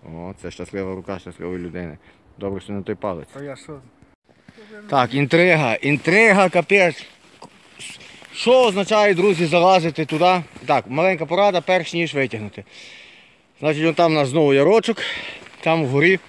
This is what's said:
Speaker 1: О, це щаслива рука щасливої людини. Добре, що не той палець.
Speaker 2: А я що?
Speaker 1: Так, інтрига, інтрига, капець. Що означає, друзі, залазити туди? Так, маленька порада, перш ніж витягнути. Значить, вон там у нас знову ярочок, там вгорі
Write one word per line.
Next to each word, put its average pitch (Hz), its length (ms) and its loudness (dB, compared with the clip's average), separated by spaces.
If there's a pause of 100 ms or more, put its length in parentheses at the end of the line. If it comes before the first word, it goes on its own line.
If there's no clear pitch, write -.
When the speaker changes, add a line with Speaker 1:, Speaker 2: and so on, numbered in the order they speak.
(160)
Speaker 1:
О, 87 260 -14
це 87 100 -12
щаслива 95 440 -10
рука 92 240 -12
щасливої 90 400 -12
людини. 87 380 -12 (400)
Добре, 98 240 -8
що 104 120 -14
не 101 80 -8
той 101 140 -8
палець. 87 320 -8 (120)
Speaker 2:
А 143 40 -16
я 139 120 -14
що? 143 240 -20 (1080)
Speaker 1:
Так, 123 240 0
інтрига, 147 640 2
інтрига, 185 760 2
капець. 180 560 0 (1300)
Що 254 300 4
означає, 208 500 2
друзі, 175 320 2
залазити 165 600 2
туди? 180 360 2 (240)
Так, 135 220 0
маленька 160 380 -2
порада, 180 360 0
перш 180 320 -2
ніж 170 200 -4
витягнути. 107 500 -6 (960)
Значить, 151 240 -2
вон 160 100 2
там 170 180 2
у 156 40 2
нас 143 140 0
знову 147 240 2
ярочок, 190 440 2 (640)
там 165 240 0
вгорі 156 440 2